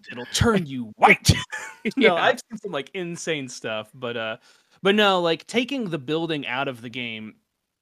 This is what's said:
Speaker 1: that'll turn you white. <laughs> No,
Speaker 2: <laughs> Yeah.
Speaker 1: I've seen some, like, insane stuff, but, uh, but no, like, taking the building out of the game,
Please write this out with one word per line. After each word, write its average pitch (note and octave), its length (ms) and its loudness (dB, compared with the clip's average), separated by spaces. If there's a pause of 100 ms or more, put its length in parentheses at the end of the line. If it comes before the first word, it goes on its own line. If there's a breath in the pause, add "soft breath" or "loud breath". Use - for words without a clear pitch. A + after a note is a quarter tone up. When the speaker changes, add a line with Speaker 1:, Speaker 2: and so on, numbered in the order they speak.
Speaker 1:
that'll A#3+ 200 -12
turn G3+ 380 2
you B2 300 -8
white. - 340 6
<laughs> - 640 -4
No, F#3 200 6
Speaker 2:
<laughs> - 20 0
Yeah. - 0 -
Speaker 1:
I've A#3 220 2
seen - 180 -14
some, G3 140 -10
like, C#3 220 -4
insane E3+ 540 -6
stuff, A2 460 -8
but, B2 220 -6
uh, A2+ 220 -4 (440 soft breath)
but G3 120 4
no, G3+ 280 4
like, E3 240 0
taking B3 440 -4
the D#3 80 -4
building D3+ 480 -4
out C3 220 -4
of A#2+ 140 -8
the B2 80 -12
game, A2+ 460 -10 (460)